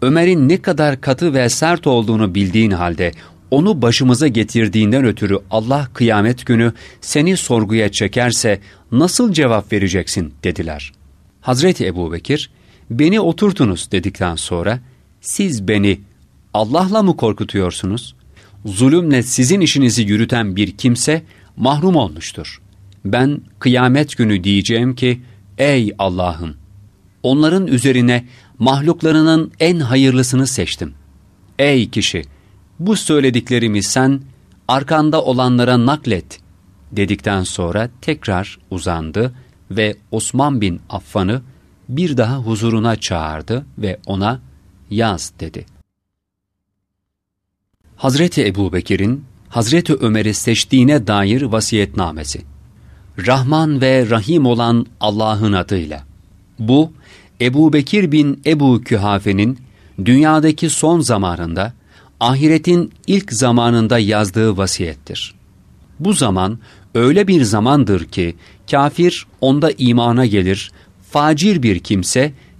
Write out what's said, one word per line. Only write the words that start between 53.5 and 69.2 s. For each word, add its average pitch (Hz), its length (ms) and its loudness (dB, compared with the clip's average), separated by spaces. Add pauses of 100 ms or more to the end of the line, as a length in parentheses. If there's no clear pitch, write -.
ve 131 300 2
Rahim 127 360 2
olan 117 400 2 (140)
Allah'ın 107 520 0
adıyla. 85 520 -4 (540)
Bu, 135 340 2 (480)
Ebu 143 320 2
Bekir 156 400 0
bin 147 340 2
Ebu 139 380 2
Kühafe'nin 104 760 0 (460)
dünyadaki 156 640 4
son 165 300 2
zamanında 95 720 -2 (480)
ahiretin 156 720 2 (140)
ilk 196 260 0
zamanında 120 640 2
yazdığı 107 580 0
vasiyettir. 90 800 -6 (640)
Bu 190 120 0
zaman 104 460 -2 (360)
öyle 151 340 2
bir 175 140 4
zamandır 107 640 2
ki 85 320 -4 (340)
kafir 147 560 0 (140)